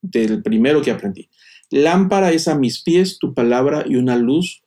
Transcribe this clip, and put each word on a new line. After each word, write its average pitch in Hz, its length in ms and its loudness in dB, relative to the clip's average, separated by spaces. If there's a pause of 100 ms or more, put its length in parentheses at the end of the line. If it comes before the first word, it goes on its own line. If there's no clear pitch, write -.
del 110 400 -2
primero 120 420 0
que 120 100 -2
aprendí. 98 360 -8 (400)
"Lámpara 180 640 2
es 160 160 0
a 156 100 0
mis 127 240 -2
pies 185 380 0
tu - 160 -6
palabra 127 520 0
y - 100 -2
una 127 200 0
luz 139 500 -2